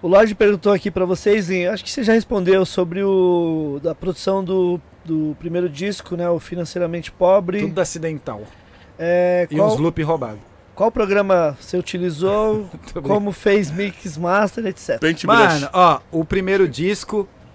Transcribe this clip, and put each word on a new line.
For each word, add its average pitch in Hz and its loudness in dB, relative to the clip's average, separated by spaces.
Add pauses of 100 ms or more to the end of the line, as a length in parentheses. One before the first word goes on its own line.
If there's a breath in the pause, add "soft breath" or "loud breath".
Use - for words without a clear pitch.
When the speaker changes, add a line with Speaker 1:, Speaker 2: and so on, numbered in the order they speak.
Speaker 1:
O 175 -4
Lorde 208 6
perguntou 208 2
aqui 196 0
pra 185 -2
vocês, 190 0
hein, 185 -2
acho 196 -4
que - -10
você 277 -4
já 220 2
respondeu 190 2
sobre 180 -4
o, 170 0
da 165 -2
produção 190 -4
do, 180 0 (260)
do 156 -2
primeiro 170 -4
disco, 180 -8
né, 175 -2
o 170 0
Financeiramente 175 -6
Pobre. 185 2
Speaker 2:
Tudo 196 -4
acidental. 156 -6 (560 loud breath)
Speaker 1:
É, 180 2
Speaker 2:
E 151 -4
Speaker 1:
qual, 160 4
Speaker 2:
uns - 0
loop 160 0
roubado. 135 -4 (360)
Speaker 1:
qual 220 2
programa 196 2
você - -8
utilizou? 190 -2
Speaker 2:
<laughs> - -18
Tô 175 -8
brincando. 143 -8
Speaker 1:
Como 202 0
fez 196 0
mix, 180 -8
master, 196 0
et 190 -6
cetera. - -4
Speaker 3:
Paintbrush. 160 -2 (120)
Speaker 2:
Mano, 160 2
ó, 175 4 (120)
o 160 -2
primeiro 190 2
disco, 190 -4 (280)